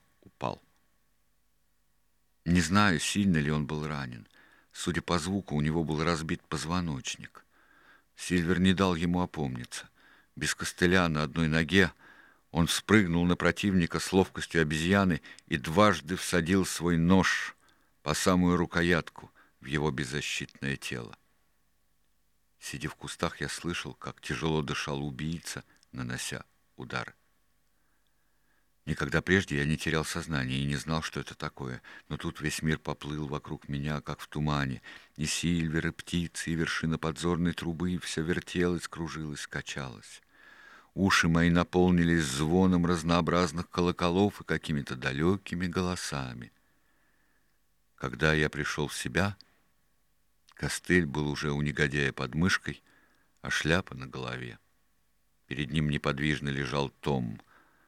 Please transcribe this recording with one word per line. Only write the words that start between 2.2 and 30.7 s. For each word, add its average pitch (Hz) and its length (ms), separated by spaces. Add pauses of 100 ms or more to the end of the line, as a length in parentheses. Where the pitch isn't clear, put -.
Не 87 160
знаю, 90 380
сильно 98 380
ли 73 140
он 76 160
был 76 200
ранен. 65 400 (460)
Судя 80 300
по 87 160
звуку, 90 360
у 73 60
него 78 240
был 76 180
разбит 80 460
позвоночник. 80 960 (720)
Сильвер 87 420
не 92 140
дал 92 220
ему 87 260
опомниться. 67 680 (480)
Без - 180
костыля 90 540
на 76 140
одной 80 260
ноге 80 440 (580)
он 82 160
вспрыгнул 87 580
на 87 120
противника 87 600
с - 140
ловкостью - 500
обезьяны 82 580 (260)
и 82 100
дважды 82 600
всадил 87 480
свой 85 320
нож 87 600 (460)
по 73 120
самую 90 420
рукоятку 85 760 (280)
в - 60
его 73 240
беззащитное 69 880
тело. 60 400 (1400)
Сидя - 300
в - 60
кустах, - 460
я 71 80
слышал, - 460
как - 260
тяжело 78 420
дышал 71 420
убийца, 73 600 (280)
нанося - 520 (320)
удары. - 380 (1700)
Никогда 76 380
прежде 87 360
я 71 60
не 76 120
терял 78 280
сознание 71 560
и 69 60
не 71 80